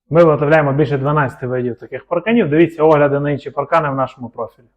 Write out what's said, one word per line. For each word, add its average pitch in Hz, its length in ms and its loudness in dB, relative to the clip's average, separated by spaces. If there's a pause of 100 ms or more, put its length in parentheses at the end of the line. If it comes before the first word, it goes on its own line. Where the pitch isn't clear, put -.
(100)
Ми 165 140 6
виготовляємо 147 480 2
більше 139 260 -2
дванадцяти 135 480 -4
видів 123 320 -6
таких - 280 -16
парканів. 185 440 -2
Дивіться 156 320 0
огляди 147 380 2
на 143 100 -4
інші 139 200 -6
паркани 143 400 -2
в 135 40 -4
нашому 127 340 -6
профілі. 120 380 -14 (100)